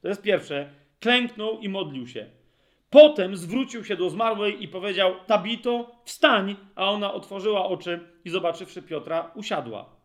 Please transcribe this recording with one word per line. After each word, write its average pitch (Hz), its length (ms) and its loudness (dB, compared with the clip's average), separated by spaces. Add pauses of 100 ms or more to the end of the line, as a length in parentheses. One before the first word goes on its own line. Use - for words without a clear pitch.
to 170 60 -8
jest 196 140 -6
pierwsze, 147 480 -2 (300)
„klęknął 220 600 0
i 208 100 -8
modlił 151 380 -8
się. 110 180 -12 (640)
Potem 247 460 8
zwrócił 208 480 -6
się 208 120 -6
do 175 140 -2
zmarłej 208 540 -2
i 175 40 -12
powiedział: 185 480 -2 (120)
'Tabito, 233 640 -2 (120)
wstań!' 202 520 2 (200)
A 196 160 -2
ona 202 220 -6
otworzyła 196 520 -4
oczy 175 340 -6 (260)
i 175 40 -14
zobaczywszy 175 520 -6
Piotra, 165 540 -8
usiadła. 127 680 -10